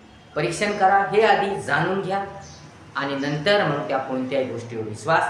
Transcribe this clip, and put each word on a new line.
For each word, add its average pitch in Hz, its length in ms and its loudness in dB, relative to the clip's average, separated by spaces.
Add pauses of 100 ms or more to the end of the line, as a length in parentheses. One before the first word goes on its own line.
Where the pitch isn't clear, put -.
(360)
परीक्षण 175 420 -2
करा, 196 340 6
हे 208 100 4
आधी 196 400 4
जाणून 175 400 0
घ्या 196 240 -4 (680)
आणि 139 200 -4
नंतर 156 500 2
मग 147 220 -2
त्या 139 100 0
कोणत्याही 131 480 -2
गोष्टीवर 113 380 -8
विश्वास 107 460 -2